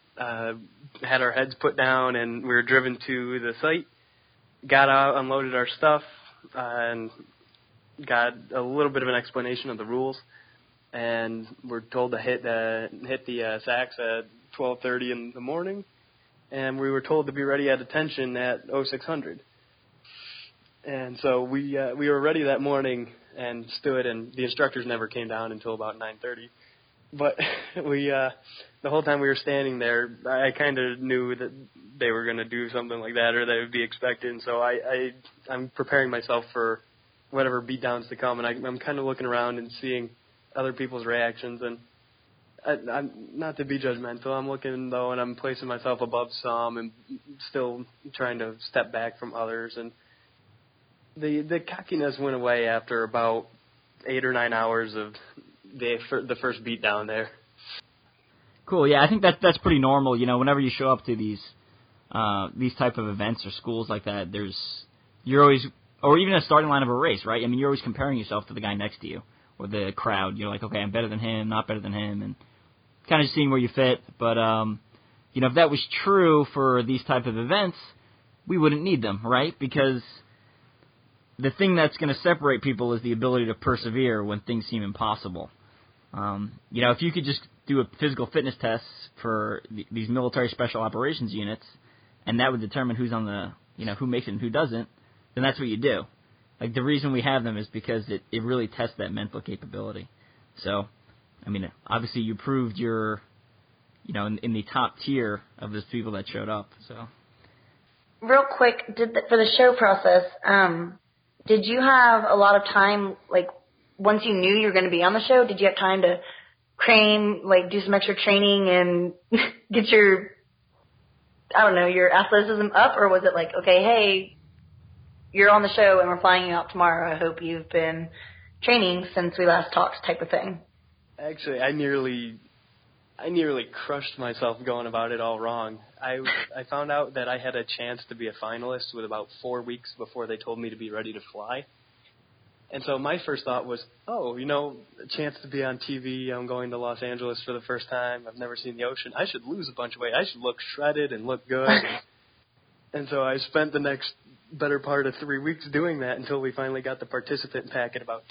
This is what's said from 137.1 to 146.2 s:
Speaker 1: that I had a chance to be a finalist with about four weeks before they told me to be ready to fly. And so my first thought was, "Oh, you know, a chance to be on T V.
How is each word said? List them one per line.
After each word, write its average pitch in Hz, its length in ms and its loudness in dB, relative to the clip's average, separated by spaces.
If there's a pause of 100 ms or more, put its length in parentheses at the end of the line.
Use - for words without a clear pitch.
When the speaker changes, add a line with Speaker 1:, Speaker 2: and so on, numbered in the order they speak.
Speaker 1:
that 123 160 -4
I 127 80 -2
had 127 180 -6
a 120 80 -4
chance 120 460 -8
to 120 60 -14
be 113 120 -8
a 104 60 -8
finalist 120 600 -8
with 113 120 -10
about 107 220 -8 (140)
four 123 200 -6
weeks 120 360 -12
before 117 300 -10
they 113 80 -6
told 117 240 -10
me 117 120 -8
to 110 40 -14
be 110 160 -12
ready 107 220 -8
to 104 80 -12 (100)
fly. 120 340 -10 (1080)
And 135 120 -10
so 139 140 -2
my 147 280 -4
first 143 200 -6
thought 123 200 -2
was, 123 160 -8 (260)
"Oh, 151 300 -6
you 127 80 -10
know, 143 300 -2 (260)
a - 60 -20
chance 147 360 -6
to 143 40 -18
be 135 160 -6
on 127 140 -4
T 139 220 -8
V. 131 320 -8